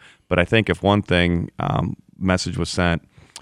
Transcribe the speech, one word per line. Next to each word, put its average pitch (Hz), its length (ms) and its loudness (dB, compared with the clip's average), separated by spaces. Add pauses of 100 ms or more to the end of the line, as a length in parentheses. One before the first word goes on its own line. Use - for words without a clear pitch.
(280)
But 90 120 0
I 87 40 4
think 110 260 0
if 85 140 -2
one 101 180 4
thing, 87 480 0 (100)
um, - 360 -2 (240)
message 92 380 -2
was 87 120 -4
sent 87 340 0 (380)